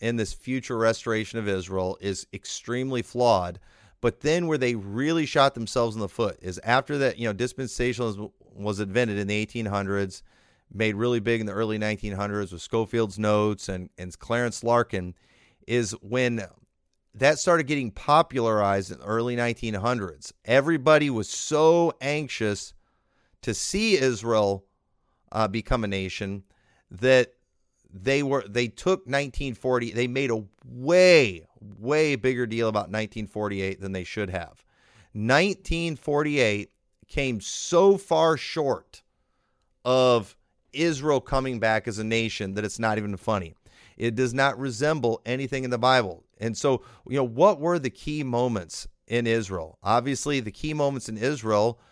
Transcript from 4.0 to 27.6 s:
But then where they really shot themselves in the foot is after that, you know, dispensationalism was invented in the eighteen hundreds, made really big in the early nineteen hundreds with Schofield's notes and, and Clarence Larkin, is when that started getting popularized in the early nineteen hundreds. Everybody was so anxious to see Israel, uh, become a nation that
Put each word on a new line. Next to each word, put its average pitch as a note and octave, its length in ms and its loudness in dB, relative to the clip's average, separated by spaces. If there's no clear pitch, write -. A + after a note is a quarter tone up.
But - 180 0
then E3 280 0
where D#3 100 2
they B2 160 0
really B2+ 500 -2
shot C#3 300 2
themselves A#2 420 -2
in A2+ 60 -6
the G2 80 -6
foot G#2+ 320 -2
is F2+ 200 -8
after C3 360 0
that, C3+ 200 0
you A#2 80 -4
know, G#2+ 60 -2
dispensationalism A#2 1000 -4
was G2+ 260 -4
invented G#2 380 0
in G2+ 120 -2
the G#2 60 0
eighteen G#2+ 300 -4
hundreds, G2 580 -4
made G#2+ 240 0
really A#2+ 260 0
big A2+ 200 0
in G#2+ 60 -4
the G2 80 -6
early G#2+ 240 -2
nineteen G#2+ 340 -4
hundreds G2+ 400 -4
with E2+ 80 -12
Schofield's A2+ 580 -2
notes G#2+ 520 0
and, F#2 260 -8
and F2+ 220 -12
Clarence A#2+ 440 -4
Larkin, A2+ 520 0
is A#2 260 0
when A#2+ 420 -2
that C#3 240 4
started E3+ 280 4
getting C3+ 240 -2
popularized A2 1000 2
in C2+ 60 -16
the B1+ 80 -16
early A#2 300 -2
nineteen A#2+ 360 -2
hundreds. G2+ 640 -4
Everybody D3 640 4
was A#2+ 220 -2
so D#3+ 720 2
anxious B2+ 720 -4
to A#2 140 -4
see G#3 420 0
Israel, A2 680 2
uh, G#2+ 160 0
become A2+ 340 -2
a G#2+ 60 -4
nation G2 560 -6
that B2 420 4